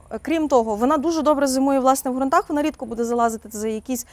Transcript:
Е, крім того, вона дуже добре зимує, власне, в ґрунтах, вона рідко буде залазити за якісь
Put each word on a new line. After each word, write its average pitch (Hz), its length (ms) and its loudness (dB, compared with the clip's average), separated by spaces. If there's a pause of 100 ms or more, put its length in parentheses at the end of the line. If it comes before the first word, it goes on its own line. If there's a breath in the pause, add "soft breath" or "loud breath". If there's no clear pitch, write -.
(120)
Е, 220 100 -8
крім 311 260 -2
того, 226 280 2
вона 262 220 2
дуже 320 240 0
добре 285 260 2
зимує, 269 320 2
власне, 262 320 2
в 247 40 -4
ґрунтах, 269 340 0
вона 294 120 -2
рідко 294 240 -4
буде 226 200 -6
залазити 233 460 -2
за 214 160 -6
якісь 226 460 -6